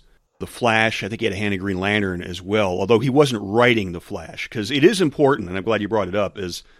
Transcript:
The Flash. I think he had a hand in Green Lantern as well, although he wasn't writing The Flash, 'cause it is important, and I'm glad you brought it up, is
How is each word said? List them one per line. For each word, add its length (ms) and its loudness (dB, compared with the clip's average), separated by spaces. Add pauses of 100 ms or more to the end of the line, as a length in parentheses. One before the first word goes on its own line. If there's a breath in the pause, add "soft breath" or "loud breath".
(400)
The 80 -10
Flash. 560 0
I 60 -6
think 100 -8
he 60 -2
had 80 -2
a 40 -8
hand 160 -2
in 60 -2
Green 220 -2
Lantern 400 0
as 200 -10
well, 280 0 (100)
although 200 4
he 100 -2
wasn't 340 4
writing 480 2
The 80 -8
Flash, 480 -12
'cause 240 -6
it 140 4
is 160 4
important, 480 2
and 80 -6
I'm 80 -6
glad 160 0
you 80 -4
brought 180 0
it 80 -6
up, 220 -2
is 260 -8 (160)